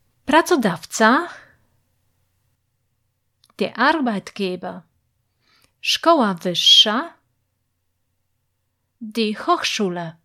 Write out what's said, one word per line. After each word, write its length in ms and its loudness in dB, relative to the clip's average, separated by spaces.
Pracodawca. 1000 2
Der 220 -6
Arbeitgeber. 1040 -4
Szkoła 540 2
wyższa. 800 2
Die 340 -2
Hochschule. 920 -4